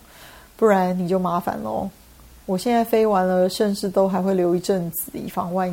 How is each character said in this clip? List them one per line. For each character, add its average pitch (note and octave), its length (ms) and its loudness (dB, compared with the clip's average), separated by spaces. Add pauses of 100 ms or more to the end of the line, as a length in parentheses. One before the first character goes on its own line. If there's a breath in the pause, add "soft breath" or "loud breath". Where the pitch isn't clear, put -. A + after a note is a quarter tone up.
(580 loud breath)
不 - 80 2
然 F#3 320 4
你 F3+ 100 -2
就 F#3+ 120 0
麻 F3 200 0
烦 - 220 -6
咯。 G#3+ 280 -6 (560)
我 F#3 120 -2
现 A#3+ 160 -2
在 A#3 100 2
飞 A3 220 2
完 F#3 200 2
了， F#3 240 2
甚 G3+ 240 0
至 G3+ 160 -4
都 G3 180 2
还 F#3 140 0
会 G3 120 0
留 F3+ 220 2
一 F3+ 40 0
阵 F3 320 -2
子， - 220 -10
以 G#3 160 -8
防 F3 240 -6
万 F#3 200 -2